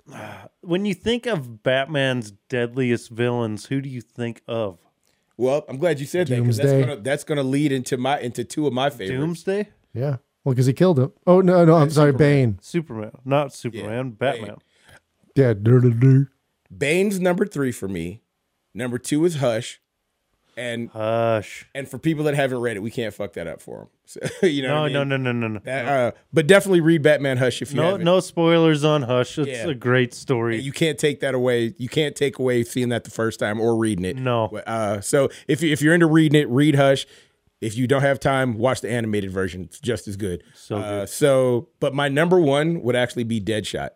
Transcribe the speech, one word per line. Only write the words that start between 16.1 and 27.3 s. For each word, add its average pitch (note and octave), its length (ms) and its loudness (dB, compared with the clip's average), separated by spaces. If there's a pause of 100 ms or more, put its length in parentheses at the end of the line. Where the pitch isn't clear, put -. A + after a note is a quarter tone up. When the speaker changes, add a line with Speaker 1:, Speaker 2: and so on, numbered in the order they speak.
Speaker 2:
Bane's F#3 420 0
number F3+ 280 2
three C#3 260 -4
for G2 160 -8
me. F2+ 340 -8 (520)
Number B2 240 -6
two D3+ 260 -2
is F3 120 0
Hush. A#2+ 440 -2 (760)
And, A#2 340 -8
Speaker 1:
Hush. A2+ 840 -2
Speaker 2:
and C#3 140 -10
for B2+ 100 -12
people D3+ 260 -2
that D3 100 0
haven't C3+ 240 0
read A#2 180 -2
it, F#2+ 40 -6
we A2 100 -6
can't A2 240 -6
fuck G2+ 200 -8
that E2+ 120 -8
up D#2+ 160 -12
for A1 200 -16
'em. G#1 100 -20
<laughs> - 140 -20
So, - 140 -16 (260)
you D3 160 0
know C3 60 -4
Speaker 1:
No, C#3 60 0
Speaker 2:
what D3+ 80 2
I D3+ 40 0 (140)
mean? C#3 80 -2
Speaker 1:
no, C3+ 80 0
no, B2+ 160 -2
no, - 0 -
no, A#2 160 -2
no. G#2+ 160 -6
Speaker 2:
That, C3 220 -6
Speaker 1:
No. C#3+ 60 0
Speaker 2:
uh, B2 180 2 (220)
but D3+ 140 2
definitely F#3+ 360 6
read D#3+ 200 4
Batman C#3 360 2